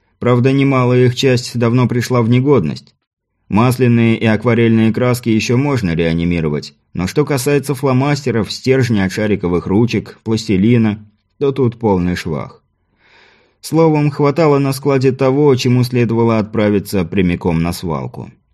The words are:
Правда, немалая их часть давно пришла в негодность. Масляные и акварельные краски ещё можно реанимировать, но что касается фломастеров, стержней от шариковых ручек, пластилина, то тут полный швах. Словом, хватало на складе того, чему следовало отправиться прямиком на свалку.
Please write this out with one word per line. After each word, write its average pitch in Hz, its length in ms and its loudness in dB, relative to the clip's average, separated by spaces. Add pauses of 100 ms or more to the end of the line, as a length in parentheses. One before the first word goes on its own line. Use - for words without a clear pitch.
(200)
Правда, 123 320 2
немалая 127 540 2
их 123 100 2
часть 127 420 0
давно 120 300 2
пришла 120 340 -2
в 110 80 0
негодность. 120 680 0 (520)
Масляные 117 720 2
и 113 80 -2
акварельные 113 640 2
краски 120 380 -2
ещё 113 280 0
можно 127 380 -2
реанимировать, 82 800 -2 (180)
но 90 140 -4
что 151 160 -2
касается 143 520 -2
фломастеров, 131 760 -2
стержней 123 540 0
от 92 80 -2
шариковых 95 540 -2
ручек, 107 560 -2
пластилина, 110 800 0 (340)
то 139 120 -2
тут 127 260 -2
полный 90 380 0
швах. 73 480 -10 (960)
Словом, 151 520 0
хватало 143 480 2
на 139 120 -2
складе 135 400 0
того, 135 440 2
чему 123 280 2
следовало 117 540 0
отправиться 104 680 0
прямиком 87 560 0
на 85 120 -2
свалку. 67 580 -8 (220)